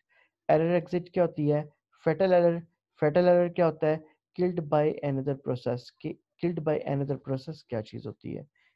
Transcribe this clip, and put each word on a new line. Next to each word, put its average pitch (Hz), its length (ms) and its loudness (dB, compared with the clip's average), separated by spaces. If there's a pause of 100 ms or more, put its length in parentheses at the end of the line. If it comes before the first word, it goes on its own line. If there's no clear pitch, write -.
(500)
एरर 165 260 4
एग्जिट 175 380 -4
क्या 180 100 2
होती 160 240 -2
है, 147 160 0 (420)
फैटल 180 280 2
एरर, 170 260 4 (420)
फैटल 175 260 4
एरर 175 220 4
क्या 175 160 0
होता 156 220 0
है, 156 160 0 (340)
killed 175 220 -2 (100)
by 151 140 2 (220)
another 135 300 -2 (120)
process, 123 420 -4 (120)
कि 160 120 -8 (300)
killed 170 220 -2
by 151 120 0 (160)
another 139 240 -2 (100)
process 135 420 -8
क्या 113 120 -6
चीज़ 113 260 -12
होती - 260 -10
है, - 120 -10 (300)